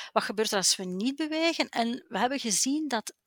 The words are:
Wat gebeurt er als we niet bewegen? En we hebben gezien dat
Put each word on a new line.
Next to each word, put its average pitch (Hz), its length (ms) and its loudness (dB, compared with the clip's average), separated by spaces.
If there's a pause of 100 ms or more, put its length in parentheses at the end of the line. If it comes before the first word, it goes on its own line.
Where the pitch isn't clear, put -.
(100)
Wat 208 120 2
gebeurt 214 280 0
er 214 60 2
als 180 180 4
we 190 100 -4
niet 196 300 -2
bewegen? 311 540 0
En 233 380 -2
we - 120 -4
hebben 254 200 0
gezien 269 480 0
dat 240 260 -4 (140)